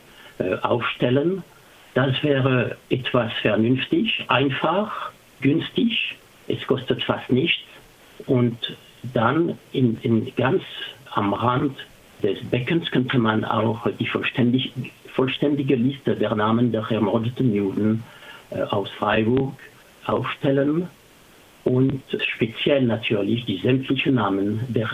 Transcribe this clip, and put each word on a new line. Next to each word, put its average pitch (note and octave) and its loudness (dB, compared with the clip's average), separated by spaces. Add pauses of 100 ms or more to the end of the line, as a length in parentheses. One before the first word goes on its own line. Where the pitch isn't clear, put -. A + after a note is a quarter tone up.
(380)
äh, F#2 -2
aufstellen. C3+ 0 (540)
Das C3 2
wäre C3 2 (120)
etwas A#2+ 0 (100)
vernünftig, B2+ 2
einfach, C#3+ 0 (280)
günstig. - 0 (320)
Es - -4
kostet B2+ -2
fast - -4
nichts. C#3+ 2 (640)
Und A#2+ 2 (600)
dann C3 2 (160)
in, B2 2
in A2+ 2
ganz D3+ 2 (540)
am G2+ 0
Rand B2 0 (460)
des G2+ 0 (140)
Beckens E3 0
könnte C3 0
man A2 2
auch A2 0 (120)
die - -2
vollständig, B2 0 (360)
vollständige C#3 0
Liste B2 0
der G#2+ 0
Namen A2+ 2
der A2 -2
ermordeten A2+ 0
Juden, G2+ 0 (480)
äh, - -4
aus - -2
Freiburg A2 0 (500)
aufstellen C#3+ 0 (760)
und C3 2 (180)
speziell C3 0
natürlich A2 0
die F#2+ -4
sämtlichen C3 2
Namen G2+ 0
der A2 -2